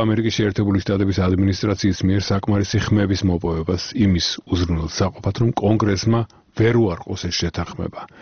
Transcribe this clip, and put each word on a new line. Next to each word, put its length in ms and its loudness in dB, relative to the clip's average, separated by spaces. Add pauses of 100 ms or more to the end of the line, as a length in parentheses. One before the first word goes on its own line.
ამერიკის 340 0
შეერთებული 460 2
შტატების 420 0
ადმინისტრაციის 800 0
მიერ 240 2
საკმარისი 560 0
ხმების 400 2
მოპოვებას 580 -2 (220)
იმის 200 2 (280)
უზრუნველსაყოფად, 880 -2
რომ 80 4 (120)
კონგრესმა 580 2 (380)
ვერ 240 4
უარყოს 440 -4
ეს 160 -4
შეთანხმება. 580 -6 (220)